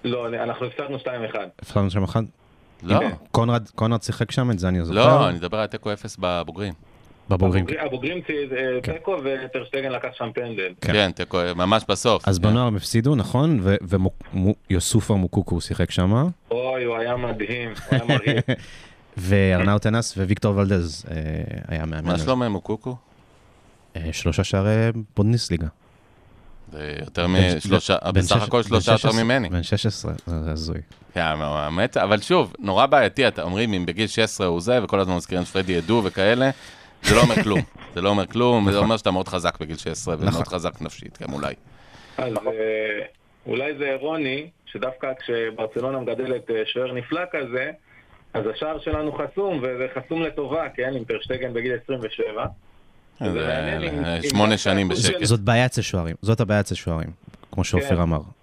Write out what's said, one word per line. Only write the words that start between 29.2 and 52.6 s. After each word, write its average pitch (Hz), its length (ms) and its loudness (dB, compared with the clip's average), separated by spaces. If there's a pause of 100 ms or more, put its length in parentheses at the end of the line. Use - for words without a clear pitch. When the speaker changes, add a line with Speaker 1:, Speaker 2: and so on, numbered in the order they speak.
Speaker 3:
ממני. 120 240 2
Speaker 2:
בן 85 140 0
שש - 240 -2
עשרה, - 260 -4 (140)
זה, 82 160 -4
זה 78 100 -4
הזוי. 80 260 -6 (360)
Speaker 3:
כן, 90 60 -2
האמת, 78 760 0
אבל 101 240 4
שוב, 151 380 2
נורא 101 280 4
בעייתי, 127 420 4
אתה 92 140 -2
אומרים, 101 320 0
אם 90 120 0
בגיל 90 200 -2
שש - 120 -4
עשרה 107 280 0
הוא 85 140 2
זה, 113 240 2
וכל 98 160 0
הזמן 90 160 2
מזכירים 90 260 -2
את 82 60 -4
פרדי 92 300 0
אדו 104 260 2
וכאלה, 113 460 2 (520)
זה 107 120 4
לא 113 60 8
אומר 117 220 6
כלום. 101 180 2 (180)
Speaker 2:
<laughs> - 160 -20
Speaker 3:
זה 87 80 -4
לא 98 60 4
אומר 101 180 2
כלום, 120 380 4
זה 98 60 6
Speaker 2:
נכון. 101 140 4
Speaker 3:
אומר 110 120 2
שאתה 104 140 0
מאוד 92 180 0
חזק 87 320 -2
בגיל 78 160 -6
שש - 100 -10
עשרה, 82 280 -4
ומאוד 82 140 0
Speaker 2:
נכון. 82 160 0
Speaker 3:
חזק 87 380 -6
נפשית, - 400 -12
גם 69 100 -8
אולי. 71 220 -6 (640)
Speaker 1:
אז, 127 180 -4
אה, 104 60 -4 (1040)
אולי 131 320 -4
זה 143 120 -4
אירוני, 143 560 -4 (200)
שדווקא 131 540 -6
כשברצלונה 117 800 -4
מגדלת, 120 500 -4
אה, 110 160 0
שוער 127 260 -4
נפלא 127 280 -4 (120)
כזה, 131 380 -4 (640)
אז 107 80 -2 (120)
השער 156 260 -6
שלנו 151 320 -4
חסום, 160 500 -4
וזה 127 320 -4
חסום 160 280 -4
לטובה, 147 520 -4
כן? 127 220 -4
עם 113 80 -6
טרשטגן 120 480 -4
בגיל 117 200 -2 (100)
עשרים 131 200 -6
ושבע. 110 440 -4 (720)